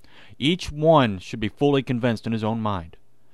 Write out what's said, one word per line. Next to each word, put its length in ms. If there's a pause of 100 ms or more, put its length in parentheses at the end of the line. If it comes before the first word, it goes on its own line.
(380)
Each 340
one 460
should 220
be 80
fully 340
convinced 440
in 60
his 120
own 160
mind. 360 (380)